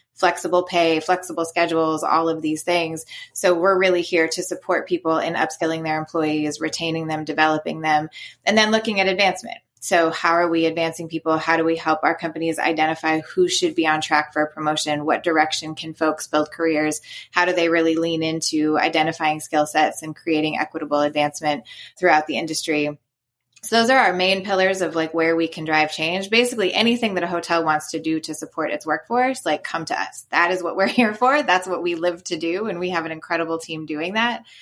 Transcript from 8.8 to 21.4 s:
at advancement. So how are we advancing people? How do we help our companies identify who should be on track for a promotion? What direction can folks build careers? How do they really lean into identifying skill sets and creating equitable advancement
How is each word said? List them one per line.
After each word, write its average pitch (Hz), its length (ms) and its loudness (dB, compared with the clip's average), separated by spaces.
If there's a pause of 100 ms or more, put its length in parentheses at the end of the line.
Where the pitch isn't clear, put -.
at 190 80 2
advancement. 190 520 0 (280)
So 165 240 4
how 165 220 0
are 170 160 2
we 165 180 2
advancing 165 400 -2
people? 160 320 0
How 165 180 2
do 165 80 2
we 165 120 2
help 160 260 0
our 165 140 2
companies 160 420 -4
identify 160 640 0
who - 280 2
should 170 280 0
be 160 100 2
on 156 140 2
track 151 320 0
for 151 100 0
a 151 80 -2
promotion? 151 540 -2
What 151 180 0
direction 156 540 0
can 160 180 -12
folks 156 320 -2
build 151 240 0
careers? 151 500 0 (300)
How 180 140 2
do 180 80 2
they 170 160 2
really 165 260 2
lean 165 300 -2
into 156 520 0
identifying 160 640 0
skill 151 260 0
sets - 380 0
and 156 140 -10
creating 156 420 -2
equitable 147 440 -2
advancement 147 640 -2 (280)